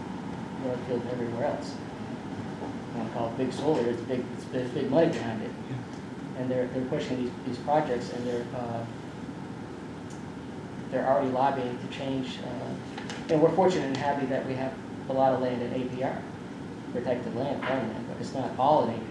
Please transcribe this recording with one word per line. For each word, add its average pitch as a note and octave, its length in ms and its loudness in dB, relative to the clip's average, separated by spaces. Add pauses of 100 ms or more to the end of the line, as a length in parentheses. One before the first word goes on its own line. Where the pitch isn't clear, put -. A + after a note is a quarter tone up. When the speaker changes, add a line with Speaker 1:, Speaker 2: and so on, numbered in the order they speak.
(640)
Speaker 1:
Northfield B2 380 0
and A#2 100 -4
everywhere A#2+ 340 0
else. - 280 -2 (1200)
I A#2 40 -2
wanna A2 120 -2
call A#2 180 0
it A2+ 100 -2
big C3 140 2
solar. C#3+ 360 4
It's A#2 140 0
big. B2+ 220 0 (120)
It's, - 100 -8
there's B2+ 240 -2
big C3+ 200 0
money E3 180 8
behind A2 340 -2
it, - 80 -4 (200)
Speaker 2:
Yeah. - 720 -6
Speaker 1:
and B2+ 80 0
they're, B2+ 180 4
they're C3 180 0
pushing B2+ 360 0
these, A#2+ 80 0 (160)
these B2 120 -2
projects, C#3+ 540 4
and A#2+ 140 -2
they're, A#2+ 180 0 (120)
uh, A#2 280 -2 (2000)
they're B2+ 160 2
already C3+ 220 6
lobbying B2+ 500 2
to A#2+ 80 -6 (100)
change. C3+ 420 -2
Uh, - 920 -4
and D3+ 80 8
we're E3 140 10
fortunate F3+ 300 6
and C3+ 120 0
happy C3+ 300 2
that C3 180 0
we C3 100 -2
have C3 180 -2 (360)
a C3+ 40 -2
lot C3 200 6
of B2 80 4
land B2 220 2
in B2 200 -2
A - 40 0
P B2+ 160 -2
R, D#3 200 0 (680)
protected A#2+ 440 0
land, C3+ 260 -2
farmland, B2 460 0
but - 120 -6
it's - 140 -6
not B2 240 -2
all C3+ 300 6
in A2+ 60 0
A A2 40 -2 (120)